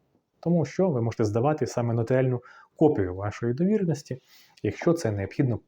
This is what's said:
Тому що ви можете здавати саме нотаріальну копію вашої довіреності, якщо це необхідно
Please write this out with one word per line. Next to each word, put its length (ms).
Тому 260
що 240
ви 120
можете 240
здавати 420
саме 260
нотаріальну 480
копію 400
вашої 380
довіреності, 680
якщо 300
це 180
необхідно 560